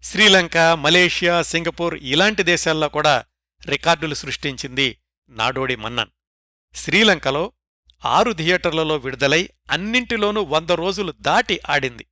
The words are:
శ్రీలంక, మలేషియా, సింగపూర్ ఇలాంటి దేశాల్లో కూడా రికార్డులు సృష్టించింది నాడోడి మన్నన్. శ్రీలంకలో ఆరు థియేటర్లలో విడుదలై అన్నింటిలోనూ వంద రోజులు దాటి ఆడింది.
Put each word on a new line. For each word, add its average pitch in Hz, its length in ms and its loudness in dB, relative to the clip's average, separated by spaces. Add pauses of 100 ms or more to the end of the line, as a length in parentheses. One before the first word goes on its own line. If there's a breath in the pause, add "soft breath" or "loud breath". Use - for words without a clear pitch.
శ్రీలంక, 190 560 2
మలేషియా, 170 840 4
సింగపూర్ 165 540 -2
ఇలాంటి 185 480 0
దేశాల్లో 160 460 0
కూడా 147 360 0 (400)
రికార్డులు 156 500 -2
సృష్టించింది 131 840 -6 (300)
నాడోడి 127 460 -2
మన్నన్. 113 340 -6 (680)
శ్రీలంకలో 175 760 0 (540)
ఆరు 190 280 2
థియేటర్లలో 160 640 0
విడుదలై 139 520 0 (220)
అన్నింటిలోనూ 214 720 -2
వంద 160 260 -2
రోజులు 175 500 -2
దాటి 185 400 0 (100)
ఆడింది. 131 420 -2